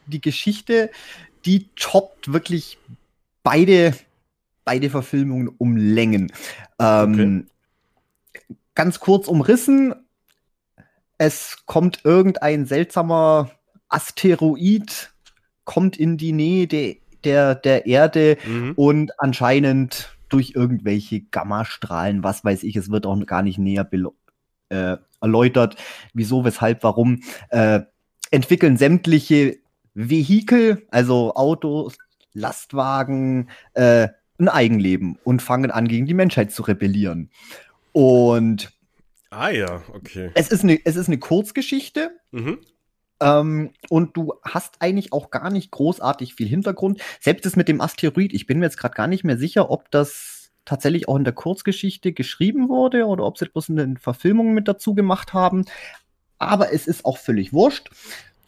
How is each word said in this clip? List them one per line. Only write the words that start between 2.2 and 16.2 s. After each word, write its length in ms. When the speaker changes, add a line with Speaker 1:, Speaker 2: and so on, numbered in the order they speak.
Speaker 1:
wirklich 440
beide, 520
beide 240
Verfilmungen 680
um 200
Längen. 540
Ähm, 340
Speaker 2:
Okay. 300
Speaker 1:
Ganz 240
kurz 280
umrissen, 680
es 480
kommt 400
irgendein 600
seltsamer 840
Asteroid, 1200
kommt 320
in 200
die 140